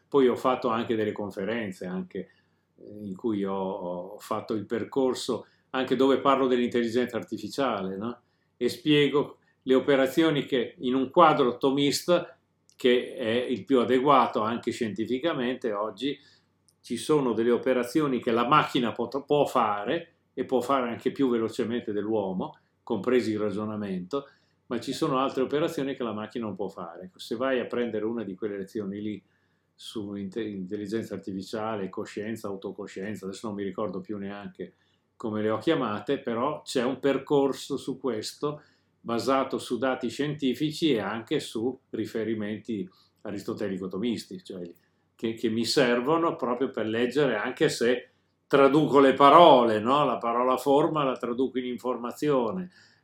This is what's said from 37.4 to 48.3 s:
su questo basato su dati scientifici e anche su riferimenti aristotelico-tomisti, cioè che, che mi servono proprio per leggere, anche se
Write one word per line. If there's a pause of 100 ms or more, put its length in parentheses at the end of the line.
su
questo (380)
basato
su
dati
scientifici
e
anche
su (140)
riferimenti (340)
aristotelico-tomisti,
cioè (460)
che,
che
mi
servono
proprio
per
leggere,
anche
se (380)